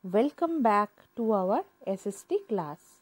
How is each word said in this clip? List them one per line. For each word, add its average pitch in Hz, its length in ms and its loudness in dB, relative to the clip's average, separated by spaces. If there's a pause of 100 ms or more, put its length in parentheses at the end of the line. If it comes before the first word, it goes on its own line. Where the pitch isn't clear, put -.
Welcome 285 580 0
back 208 280 2 (260)
to 226 160 0
our 202 320 2 (240)
S 190 180 -6
S 202 240 -10
T 392 100 0 (100)
class. 160 300 -4 (220)